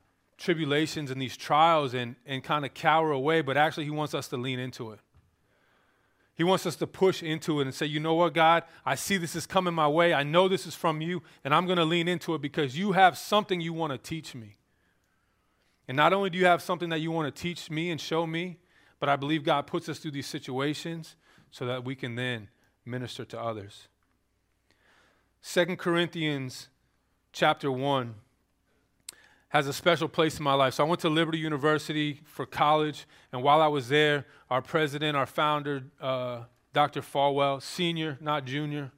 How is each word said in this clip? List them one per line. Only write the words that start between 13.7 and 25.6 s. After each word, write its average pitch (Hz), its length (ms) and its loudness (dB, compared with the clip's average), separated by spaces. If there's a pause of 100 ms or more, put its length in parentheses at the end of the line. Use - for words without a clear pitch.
wanna 156 260 -4
teach 160 360 -10
me." 107 220 -16 (1300)
And 127 80 -4
not 156 160 6
only 196 180 0
do 170 80 -4
you 180 80 4
have 170 160 4
something 175 280 -4
that 160 100 -2
you 165 100 -4
wanna 160 200 -2
teach - 400 -8
me 165 200 -2
and 156 100 -4
show 165 260 -2
me, 170 320 -6 (420)
but 143 80 -2
I 139 80 4
believe 143 280 -2
God 143 220 0
puts 170 220 -6
us 151 100 -8
through 156 140 -10
these 139 140 -8
situations 147 880 -6 (340)
so - 160 -8
that 123 180 -6
we 135 100 -6
can 123 200 -8
then 120 340 -6 (380)
minister 123 400 -10
to 113 120 -12
others. 110 500 -8 (1500)
Second 175 360 0